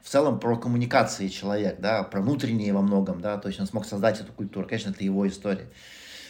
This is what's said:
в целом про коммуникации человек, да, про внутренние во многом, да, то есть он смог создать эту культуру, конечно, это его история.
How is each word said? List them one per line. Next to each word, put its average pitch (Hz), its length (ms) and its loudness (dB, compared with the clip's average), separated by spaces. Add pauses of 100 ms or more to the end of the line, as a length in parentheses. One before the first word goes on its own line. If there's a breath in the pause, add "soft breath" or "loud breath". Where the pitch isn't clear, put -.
в - 80 -20
целом 139 320 4
про 117 160 2
коммуникации 120 720 2
человек, 101 520 -2
да, 104 220 2
про 98 200 -2
внутренние 110 500 0
во 98 80 4
многом, 98 400 2
да, 104 160 -2
то 101 120 -6
есть 98 120 -6
он 98 60 -2
смог 104 180 -4
создать 101 360 2
эту 98 120 -14
культуру, 98 340 -6
конечно, 113 240 -4
это 98 140 -6
его 98 240 2
история. 98 400 -4 (600 loud breath)